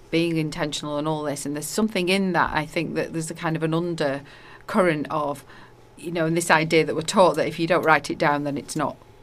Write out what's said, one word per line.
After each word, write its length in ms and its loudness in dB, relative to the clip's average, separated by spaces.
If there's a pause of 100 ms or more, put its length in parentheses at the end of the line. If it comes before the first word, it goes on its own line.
(120)
being 240 2
intentional 600 -4
and 120 -2
all 160 -2
this. 200 -6
And 120 -4
there's 100 -8
something 420 0
in 260 2
that, 200 2
I 120 0
think, 280 -4
that 180 -4
there's 160 -4
a 60 -8
kind 220 -4
of 80 -4
an 100 0
undercurrent 1400 -2
of, 340 -4 (540)
you 140 -10
know, 140 0
and 100 0
this 140 0
idea 340 4
that 100 -2
we're 80 -2
taught 340 4
that 120 0
if 100 -8
you 80 0
don't 180 2
write 260 4
it 80 -6
down, 260 2
then 120 -4
it's 200 -10
not, 200 -4 (260)